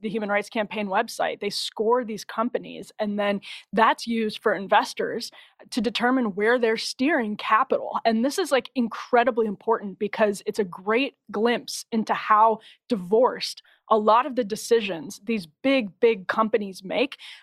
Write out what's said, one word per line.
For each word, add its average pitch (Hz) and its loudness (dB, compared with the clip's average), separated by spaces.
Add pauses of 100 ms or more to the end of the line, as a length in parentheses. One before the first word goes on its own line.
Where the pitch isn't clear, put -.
the 214 -6
Human 208 -4
Rights 202 -2
Campaign 208 -4
website. 185 -2
They 202 -4
score 226 0
these 214 -8
companies, 185 -6
and 208 -2
then 202 0 (300)
that's 226 2
used 226 -2
for 208 2
investors 196 0 (400)
to 247 -2
determine 233 0
where 226 2
they're 226 2
steering 254 -2
capital. - 0
And 226 2
this 269 -2
is, 359 -2
like, 254 0
incredibly 233 0
important 208 -4
because 208 0
it's 214 -6
a 220 2 (200)
great 233 0 (160)
glimpse 226 -2
into 220 -2
how 214 4 (300)
divorced 202 0 (280)
a 220 6
lot 214 4
of 277 -6
the 247 0
decisions 202 -2
these 214 -4 (160)
big, 262 2
big 226 4
companies 214 0
make, 202 -2 (260)